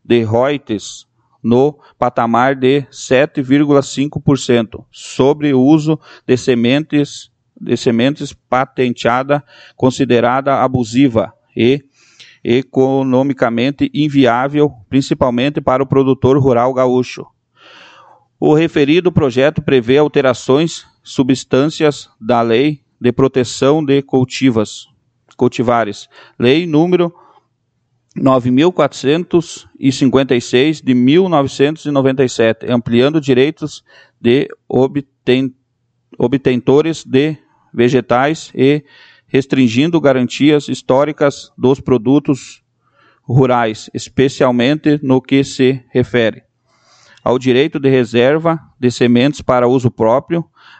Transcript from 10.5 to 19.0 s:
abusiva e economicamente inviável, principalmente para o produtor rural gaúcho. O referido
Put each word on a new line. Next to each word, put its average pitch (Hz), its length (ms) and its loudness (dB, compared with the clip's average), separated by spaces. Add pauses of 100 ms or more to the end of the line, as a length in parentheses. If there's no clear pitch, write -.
abusiva 123 720 0 (240)
e 127 280 0 (640)
economicamente 131 1500 -2
inviável, 143 760 0 (160)
principalmente 139 760 -2
para 131 200 0
o 135 40 -6
produtor 135 500 2
rural 127 380 2
gaúcho. 127 500 -2 (1120)
O 151 140 2
referido 160 580 2